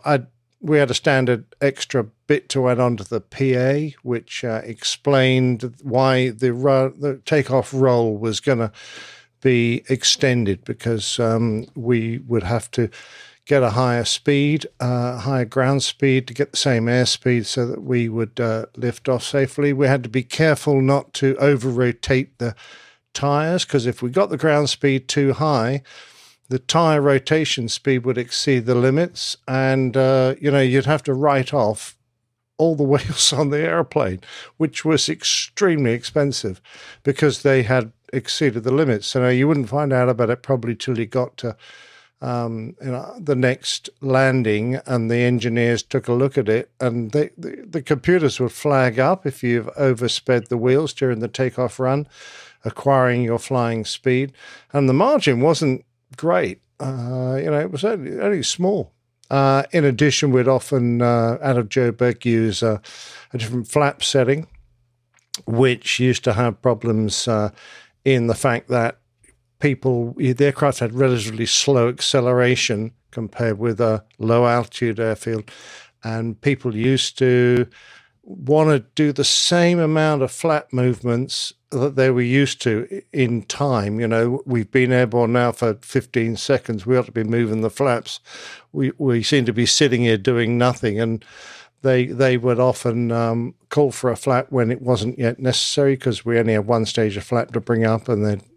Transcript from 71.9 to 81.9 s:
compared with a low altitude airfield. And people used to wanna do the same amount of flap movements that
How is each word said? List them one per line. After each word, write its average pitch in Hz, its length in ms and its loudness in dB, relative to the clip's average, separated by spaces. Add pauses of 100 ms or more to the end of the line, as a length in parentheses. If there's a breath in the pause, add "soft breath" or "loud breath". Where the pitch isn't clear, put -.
compared 113 460 -4
with 110 240 -2
a 110 220 0 (160)
low 117 260 2
altitude 117 540 -2
airfield. 110 500 -4 (540 loud breath)
And 113 380 -6
people 131 340 -2
used 123 420 0
to 123 480 4 (580 loud breath)
wanna 156 560 2 (160)
do 151 160 2
the 139 120 -2
same 175 560 2
amount 156 420 2
of 131 100 -2
flap 151 400 -2
movements 123 800 -2 (180)
that 139 240 -2